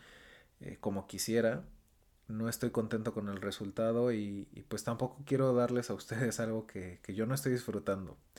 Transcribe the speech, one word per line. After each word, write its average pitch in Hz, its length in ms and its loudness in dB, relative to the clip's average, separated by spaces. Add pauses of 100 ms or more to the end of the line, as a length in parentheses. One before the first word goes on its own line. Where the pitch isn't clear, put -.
(600)
eh, - 200 -10
como 98 260 -2
quisiera. 113 580 2 (640)
No 113 200 -2
estoy 117 220 0
contento 110 440 0
con 101 140 -4
el 98 140 -4
resultado 113 680 2
y, 101 400 -4
y - 100 -14
pues - 220 -6
tampoco 123 420 -2
quiero 135 280 6
darles 123 360 4
a 107 40 -2
ustedes 113 460 0
algo 110 260 0
que, 92 360 -10
que 98 120 -8
yo 110 120 0
no 127 80 2
estoy 139 180 2
disfrutando. 101 640 -2 (220)